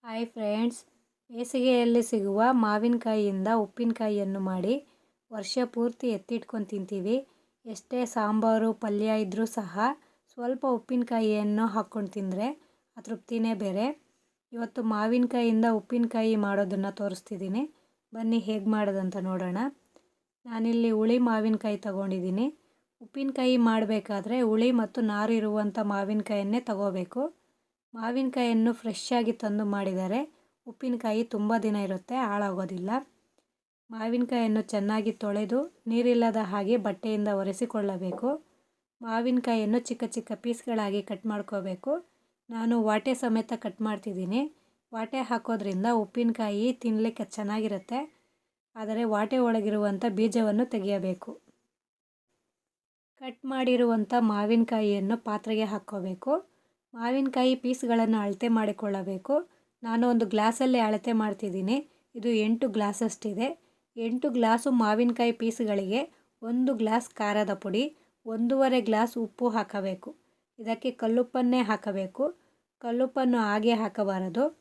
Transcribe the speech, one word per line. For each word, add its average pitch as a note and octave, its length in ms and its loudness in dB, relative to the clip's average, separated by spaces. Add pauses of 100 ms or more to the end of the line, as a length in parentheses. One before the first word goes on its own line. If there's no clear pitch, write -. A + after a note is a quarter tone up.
ಹಾಯ್ A3+ 220 -4
ಫ್ರೆಂಡ್ಸ್, A3 580 -2 (460)
ಬೇಸಿಗೆಯಲ್ಲಿ A#3+ 720 2
ಸಿಗುವ G#3 480 2
ಮಾವಿನಕಾಯಿಯಿಂದ G#3+ 1040 2
ಉಪ್ಪಿನಕಾಯಿಯನ್ನು G#3+ 840 -2
ಮಾಡಿ F#3+ 480 -2 (440)
ವರ್ಷ G#3 340 -6
ಪೂರ್ತಿ A#3+ 440 -2
ಎತ್ತಿಟ್ಕೊಂಡು A3 580 -6
ತಿಂತೀವಿ. G3+ 600 -4 (380)
ಎಷ್ಟೇ B3 400 -6
ಸಾಂಬಾರು, A3 680 2
ಪಲ್ಯ G#3+ 480 -2
ಇದ್ರೂ G#3 240 -2
ಸಹ G3 340 -6 (480)
ಸ್ವಲ್ಪ B3+ 380 -6
ಉಪ್ಪಿನಕಾಯಿಯನ್ನು A3+ 1000 0
ಹಾಕ್ಕೊಂಡು G#3 460 -4
ತಿಂದರೆ G3+ 500 -4 (360)
ಆ A3 40 -20
ತೃಪ್ತಿನೇ A3+ 520 -4
ಬೇರೆ. G#3 480 -2 (500)
ಇವತ್ತು A#3 320 -8
ಮಾವಿನಕಾಯಿಯಿಂದ A3+ 880 2
ಉಪ್ಪಿನಕಾಯಿ A3+ 640 0
ಮಾಡೋದನ್ನು G3+ 600 0
ತೋರಿಸ್ತಿದ್ದೀನಿ. G3+ 760 -6 (420)
ಬನ್ನಿ A3+ 240 0
ಹೇಗೆ G#3 280 -2
ಮಾಡೋದಂತ G3+ 520 0
ನೋಡೋಣ. F#3 400 -2 (880)
ನಾನಿಲ್ಲಿ A#3 460 0
ಹುಳಿ A3 260 4
ಮಾವಿನಕಾಯಿ A3 600 2
ತಗೊಂಡಿದ್ದೀನಿ. F#3+ 800 -2 (440)
ಉಪ್ಪಿನಕಾಯಿ B3+ 560 0
ಮಾಡಬೇಕಾದ್ರೆ A3 840 2
ಹುಳಿ A3+ 300 4
ಮತ್ತು A3+ 300 0
ನಾರು G#3+ 320 0
ಇರುವಂಥ G#3+ 460 0
ಮಾವಿನಕಾಯನ್ನೇ G3+ 800 0
ತಗೋಬೇಕು. G3+ 840 -4 (520)
ಮಾವಿನಕಾಯನ್ನು A#3+ 800 2
ಫ್ರೆಶ್ A3+ 440 -4
ಆಗಿ A#3 140 2
ತಂದು G#3+ 340 -2
ಮಾಡಿದರೆ G3+ 680 -2 (320)
ಉಪ್ಪಿನಕಾಯಿ A#3 580 -4
ತುಂಬ G#3+ 300 -2 (100)
ದಿನ G#3+ 120 0
ಇರುತ್ತೆ, G3 400 -4
ಹಾಳಾಗೋದಿಲ್ಲ. G3 760 -2 (1000)
ಮಾವಿನಕಾಯನ್ನು A3+ 720 0
ಚೆನ್ನಾಗಿ G#3+ 500 -2
ತೊಳೆದು G#3+ 760 -4
ನೀರಿಲ್ಲದ A#3 480 2
ಹಾಗೆ G#3 420 0
ಬಟ್ಟೆಯಿಂದ G#3 500 -2
ಒರೆಸಿಕೊಳ್ಳಬೇಕು. G3 1200 -2 (540)
ಮಾವಿನಕಾಯನ್ನು A#3 800 0
ಚಿಕ್ಕ A#3+ 240 -8
ಚಿಕ್ಕ A3 320 -6
ಪೀಸ್‌ಗಳಾಗಿ A3 640 -4
ಕಟ್ G3 240 -8
ಮಾಡ್ಕೋಬೇಕು. G3+ 840 -4 (400)
ನಾನು A3+ 340 0
ವಾಟೆ G#3+ 300 2
ಸಮೇತ A3+ 420 -2
ಕಟ್ A3 260 -8
ಮಾಡ್ತಿದ್ದೀನಿ. G#3+ 720 -4 (400)
ವಾಟೆ A3+ 280 -6
ಹಾಕೋದ್ರಿಂದ A3+ 720 -2
ಉಪ್ಪಿನಕಾಯಿ A3+ 800 0
ತಿನ್ನಲಿಕ್ಕೆ A3+ 500 -2
ಚೆನ್ನಾಗಿರುತ್ತೆ, G#3+ 920 -4 (600)
ಆದರೆ A3 280 -2
ವಾಟೆ G#3+ 340 2
ಒಳಗಿರುವಂಥ G#3+ 720 2
ಬೀಜವನ್ನು G#3+ 560 2
ತೆಗೆಯಬೇಕು. F#3+ 760 -4 (1800)
ಕಟ್ C4 280 -12
ಮಾಡಿರುವಂಥ B3 720 2
ಮಾವಿನಕಾಯಿಯನ್ನು G#3+ 1000 2
ಪಾತ್ರೆಗೆ A3 460 -2
ಹಾಕ್ಕೋಬೇಕು. G3+ 880 -4 (420)
ಮಾವಿನಕಾಯಿ B3+ 600 2
ಪೀಸ್‌ಗಳನ್ನು A#3 640 2
ಅಳತೆ G3+ 300 -2
ಮಾಡಿಕೊಳ್ಳಬೇಕು. G#3 1040 -2 (340)
ನಾನು A#3 260 2
ಒಂದು A#3 160 4
ಗ್ಲಾಸಲ್ಲಿ A3+ 540 2
ಅಳತೆ G#3+ 320 0
ಮಾಡ್ತಿದ್ದೀನಿ. G#3+ 800 -2 (260)
ಇದು A#3 140 -4
ಎಂಟು A3+ 400 2
ಗ್ಲಾಸಷ್ಟಿದೆ. G#3+ 960 -2 (340)
ಎಂಟು A#3 320 -2
ಗ್ಲಾಸು A#3 420 4
ಮಾವಿನಕಾಯಿ A#3 600 4
ಪೀಸ್‌ಗಳಿಗೆ A3+ 800 -2 (280)
ಒಂದು B3+ 320 0
ಗ್ಲಾಸ್ A3+ 360 0
ಖಾರದ G#3 440 0
ಪುಡಿ, G#3 440 -2 (280)
ಒಂದೂವರೆ B3+ 560 2
ಗ್ಲಾಸ್ A3+ 360 2
ಉಪ್ಪು A#3+ 320 -2
ಹಾಕಬೇಕು. G3+ 680 -4 (440)
ಇದಕ್ಕೆ A3+ 320 -4
ಕಲ್ಲುಪ್ಪನ್ನೇ B3 720 2
ಹಾಕಬೇಕು. G#3 800 -2 (380)
ಕಲ್ಲುಪ್ಪನ್ನು B3 600 0
ಹಾಗೆ G#3+ 360 2
ಹಾಕಬಾರದು G3+ 760 0 (120)